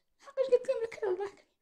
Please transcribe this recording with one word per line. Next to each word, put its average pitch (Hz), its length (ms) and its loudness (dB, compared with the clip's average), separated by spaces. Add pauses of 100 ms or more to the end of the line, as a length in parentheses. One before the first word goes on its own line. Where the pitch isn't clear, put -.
(200)
حقاش - 260 -2
قلت 494 220 4
لهم: 508 140 0
"لك 453 220 -6
الله 381 100 0
يكرمك، 381 320 -8 (160)